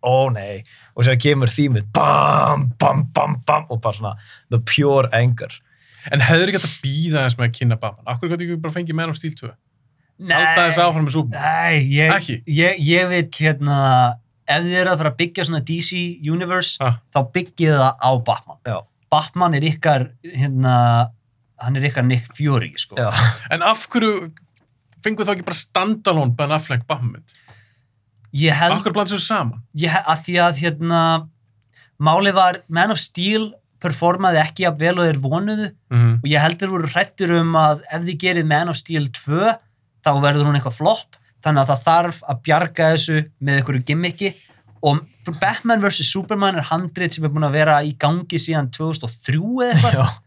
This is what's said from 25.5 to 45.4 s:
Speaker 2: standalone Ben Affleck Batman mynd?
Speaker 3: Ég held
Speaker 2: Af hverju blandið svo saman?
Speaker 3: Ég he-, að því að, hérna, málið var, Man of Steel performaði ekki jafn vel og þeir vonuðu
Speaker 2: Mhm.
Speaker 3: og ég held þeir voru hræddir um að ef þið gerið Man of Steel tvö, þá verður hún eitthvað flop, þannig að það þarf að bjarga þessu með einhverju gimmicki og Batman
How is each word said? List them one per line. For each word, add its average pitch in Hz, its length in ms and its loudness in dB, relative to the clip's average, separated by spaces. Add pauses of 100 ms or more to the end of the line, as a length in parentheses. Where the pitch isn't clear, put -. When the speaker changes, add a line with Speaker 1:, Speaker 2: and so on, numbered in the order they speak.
Speaker 2:
standalone 185 800 0
Ben 147 160 -2
Affleck 147 360 -2
Batman 117 260 -4
mynd? - 200 -20 (1000)
Speaker 3:
Ég 151 200 2
held 170 200 2
Speaker 2:
Af 202 100 -2
hverju 196 100 -2
blandið 202 260 -2
svo - 0 -
saman? 151 420 -4 (140)
Speaker 3:
Ég 160 140 -2
he-, 190 160 0
að 160 180 0
því 175 160 -6
að, 170 180 4
hérna, 165 680 0 (720)
málið 175 340 4
var, 185 360 4
Man 170 220 2
of 175 80 -2
Steel 214 520 -4 (280)
performaði 175 640 0
ekki 180 220 -4
jafn 160 160 0
vel 175 180 2
og 175 80 2
þeir 147 160 0
vonuðu 202 480 -4 (180)
Speaker 2:
Mhm. 117 320 4
Speaker 3:
og 139 80 -4
ég 147 120 4
held 170 180 2
þeir 190 100 -4
voru 170 180 -2
hræddir 175 520 -2
um 165 160 0
að 151 260 4 (100)
ef 160 120 -6
þið 170 160 -6
gerið 175 260 0
Man 156 240 2
of 151 60 -4
Steel 151 320 -4
tvö, 175 480 -2 (500)
þá 156 40 4 (120)
verður 143 240 2
hún 147 140 2
eitthvað 123 160 -6
flop, - 400 -2 (260)
þannig 147 220 2
að 131 60 -2
það 135 140 0
þarf 165 460 2
að 123 140 -6
bjarga 160 500 2
þessu 156 360 -2 (120)
með 139 200 0
einhverju 127 240 -2
gimmicki 175 480 -2 (500)
og 147 220 0 (340)
Batman 220 420 0